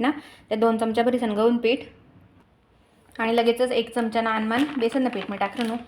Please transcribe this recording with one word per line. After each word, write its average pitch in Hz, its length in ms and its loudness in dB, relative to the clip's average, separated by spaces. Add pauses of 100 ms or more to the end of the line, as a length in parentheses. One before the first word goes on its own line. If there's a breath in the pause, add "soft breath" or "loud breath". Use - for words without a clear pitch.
ना, 254 100 2 (380 loud breath)
त्या 220 100 -2
दोन 226 200 4
चमच्या 226 260 0
भरीसन 240 280 0
गहून 226 240 4
पीठ. 233 220 2 (1400)
आणि 226 180 0
लगेचच 233 360 2
एक 226 220 -2
चमचा 226 260 -2
ना 226 100 0
अनमान 220 340 0 (140)
बेसननं 240 300 0
पीठ 202 220 -8
मी 202 60 -8
टाकलं 202 320 -4
ना. 226 60 -4 (140)